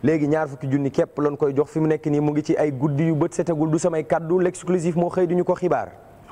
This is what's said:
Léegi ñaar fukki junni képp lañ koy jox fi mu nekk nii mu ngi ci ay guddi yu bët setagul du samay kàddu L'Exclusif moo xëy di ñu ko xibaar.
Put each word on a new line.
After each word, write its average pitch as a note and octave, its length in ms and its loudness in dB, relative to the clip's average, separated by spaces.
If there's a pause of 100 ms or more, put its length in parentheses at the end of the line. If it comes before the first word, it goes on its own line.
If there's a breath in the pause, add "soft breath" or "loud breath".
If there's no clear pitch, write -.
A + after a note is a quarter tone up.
Léegi D3 240 2
ñaar D#3 220 0
fukki C3+ 200 -10
junni C#3 220 0
képp - 280 -2
lañ D3 180 0
koy C#3+ 180 0
jox C#3+ 160 0
fi D#3+ 80 -4
mu D#3 80 2
nekk D#3 180 0
nii D3 140 2
mu D3 120 2
ngi D3+ 120 -2
ci D#3+ 140 0
ay D3+ 140 0
guddi C#3+ 360 0
yu D#3+ 80 2
bët E3+ 180 0
setagul D#3+ 380 0
du D#3+ 80 2
samay D#3+ 240 0
kàddu E3 360 0
L'Exclusif F3 580 0
moo F3 120 0
xëy F#3 180 0
di E3+ 80 0
ñu F3+ 100 2
ko F3+ 100 0
xibaar. C#3 360 -2 (400)